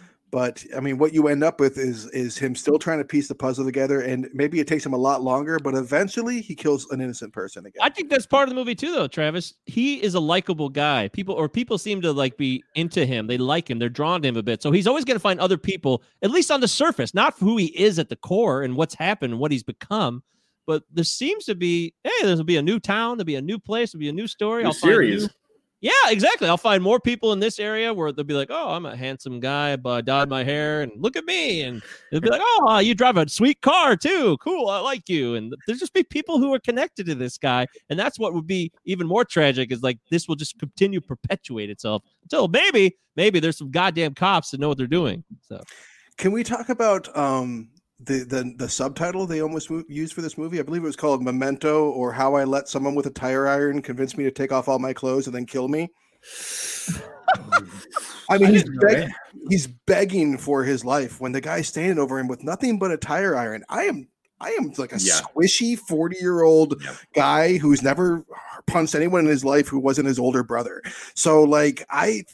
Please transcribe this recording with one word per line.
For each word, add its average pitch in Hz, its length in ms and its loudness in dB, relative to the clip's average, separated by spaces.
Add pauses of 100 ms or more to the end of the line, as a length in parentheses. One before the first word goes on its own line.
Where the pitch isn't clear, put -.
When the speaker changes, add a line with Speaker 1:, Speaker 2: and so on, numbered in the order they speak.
(300)
Speaker 1:
But, 123 360 -2 (100)
I 131 40 -4
mean, 135 180 -2
what 156 160 2
you 151 140 4
end 143 160 2
up 165 160 0
with 139 180 4
is, 120 320 -4
is 123 300 -6
him 127 160 -4
still 147 240 0
trying 165 180 -2
to 143 80 -4
piece 143 220 -2
the 131 80 -8
puzzle 131 300 -4
together, 135 360 0
and 127 320 -4
maybe 147 260 0
it 147 80 0
takes 156 160 -2
him 139 100 -4
a 127 40 -2
lot 131 240 2
longer, 143 380 0
but 139 160 -4
eventually 196 680 -2
he 175 140 -12
kills 143 340 0
an 131 120 -6
innocent 120 320 -10
person 98 340 -10
again. - 160 -18
Speaker 2:
I 277 60 4
think 294 200 -8
that's 277 160 0
part 277 240 2
of - 0 -
the 254 100 -6
movie 240 140 -4
too, 302 180 -6
though, 208 160 -2
Travis. 156 460 -4 (140)
He 254 340 -2
is 190 140 -2
a 190 40 2
likable 160 500 0
guy. 139 400 0
People, 190 260 -6
or 156 120 -2
people 233 300 -4
seem 202 240 -4
to, 165 100 0
like, 135 240 0
be 131 280 -4 (100)
into 165 320 0
him. 117 220 -2
They 123 100 -2
like 143 320 -2
him. 120 80 -4
They're 120 120 -2
drawn 151 340 -2
to 139 40 0
him 117 100 0
a 113 40 -2
bit. 110 220 -4
So 147 80 0
he's 185 160 4
always 269 180 2
gonna 240 140 0
find 190 200 0
other 185 180 2
people, 151 440 -2 (220)
at 202 80 2
least 330 180 2
on 277 120 2
the 240 60 2
surface, - 460 0
not 247 240 2
who 220 200 4
he 180 100 2
is 170 320 2
at - 100 -4
the 113 60 -8
core 180 480 0
and 127 120 -4
what's 156 200 -2
happened, 156 420 -4
what 131 140 -2
he's 127 120 -2
become. 127 600 -4 (420)
But 156 160 0 (100)
there 165 120 -2
seems 381 420 -4
to 214 80 -4
be, 175 400 -2 (100)
hey, 277 80 -2 (120)
there'll 170 200 2
be 165 140 2
a 143 60 0
new 202 160 2
town, 233 380 -2
there'll 190 80 -6
be 151 100 -4
a 131 60 -6
new 196 180 -6
place, 226 320 -4
there'll 160 80 -16
be 147 100 -4
a 147 40 -6
new 202 140 -6
story. 226 360 -2
Speaker 3:
New 180 60 2
Speaker 2:
I'll 151 40 0
find 165 200 4
Speaker 3:
series. 135 320 4
Speaker 2:
new 208 40 -4 (520)
Yeah, 254 100 0 (200)
exactly. 226 360 4
I'll 170 80 6
find 196 260 4
more 208 160 4
people 226 360 0
in 190 80 0
this 214 180 -2
area 220 340 -2
where 156 200 -2
they'll 143 100 -6
be 147 100 -4
like, 139 160 0
"Oh, 302 200 -4
I'm 170 160 -4
a 117 100 -10
handsome 127 460 -10
guy, 143 340 -2
but 127 140 -6
I 120 100 0
dyed 139 300 0
my 131 120 -2
hair, 151 400 -2
and 120 140 -6
look 214 220 -4
at 320 80 -8
me." 320 380 -2
And 120 200 -8 (260)
they'll 156 120 -2
be 220 80 2
like, 247 120 2
"Oh, 339 380 4
you 220 160 4
drive 240 220 4
a 156 100 4
sweet 262 320 2
car 285 380 4
too. 285 400 2
Cool, 302 320 -2
I 196 100 -2
like 247 300 -6
you." 131 260 0
And 113 180 -6 (140)
there'll 233 100 -4
just 349 160 -6
be 381 100 4
people 302 360 -2
who 269 140 2
are 254 60 0
connected 240 480 -2
to 156 80 -4
this 123 220 -6
guy, 127 300 0 (220)
and 156 100 -4
that's 254 180 -4
what 202 160 -2
would 160 140 -4
be 180 240 -2 (140)
even 175 220 -4
more 220 180 2
tragic, 131 480 2
is, 120 100 -6
like, 123 160 -2 (100)
this 170 200 0
will 156 80 -2
just 151 200 -10
continue 190 440 -2
to - 40 -20
perpetuate 117 640 -8
itself 107 320 -4 (200)
until 254 260 0
maybe, 214 480 4 (220)
maybe 180 240 4
there's 160 160 0
some 139 120 -12
goddamn 165 440 0
cops 180 380 0
that 135 100 -6
know 151 80 0
what 139 80 -2
they're 127 100 -2
doing. 156 380 0 (160)
So, - 180 -16 (580)
Speaker 1:
Can 190 140 0
we 226 140 -2
talk 233 240 -6
about, 220 480 0
um, 127 500 -2 (380)
the, 131 200 -2
the, 123 320 -4
the 123 100 -6
subtitle 170 580 -4
they 160 160 -4
almost 156 300 -6
mo-, 165 160 -6
used 151 260 -8
for - 80 -10
this 160 160 -10
movie? 165 220 -6
I 139 40 -4
believe 165 200 -6
it 156 40 -4
was 143 100 -6
called 135 260 0
Memento, 143 640 0
or 123 220 -2
How 135 240 0
I 139 80 2
Let 139 240 -2
Someone 139 280 -2
with 139 100 0
a 139 40 -4
Tire 135 380 -2
Iron 143 340 0
Convince 131 360 -6
Me 143 80 -2
to 131 60 0
Take 131 200 -4
Off 131 160 0
All 131 100 2
My 131 140 -4
Clothes 131 360 -2
and 123 60 -10
Then 123 120 -8
Kill 131 240 -4
Me. 160 200 -2 (320)
<laughs> - 680 -12 (1400)
I 196 80 4
mean, 196 100 8
Speaker 3:
I 202 40 8
Speaker 1:
he's 196 120 8
Speaker 3:
didn't 131 120 -6
know 196 120 6
Speaker 1:
beg-, 214 100 6 (100)
Speaker 3:
that. - 40 -10 (380)
Speaker 1:
he's 170 180 0
begging 180 720 0
for 139 260 0
his 127 200 0
life 131 380 -2
when 127 100 -4
the 131 100 -4
guy's 160 260 -4
standing 165 320 0
over 135 200 -2
him 131 80 -4
with 123 160 -6
nothing 202 360 -2
but 185 120 0
a 156 60 -2
tire 170 380 0
iron. 110 340 -4
I 285 140 -4
am, 302 240 -4 (320)
I - 100 -8 (100)
am, 143 180 -4
like, 127 160 -6
a 107 60 -6
Speaker 3:
Yeah. 95 220 2
Speaker 1:
squishy 220 560 2
forty-year-old 160 1080 4
Speaker 3:
Yep. 135 120 -12 (200)
Speaker 1:
guy 156 420 4
who's 143 260 4
never 170 420 2 (400)
punched 160 300 0
anyone 170 260 2
in 156 60 4
his 139 160 2
life 143 240 4
who 139 120 -2
wasn't 135 280 2
his 131 120 0
older 123 240 2
brother. 120 380 -4 (340)
So, 156 280 6
like, 147 460 4
I, 190 340 0 (100)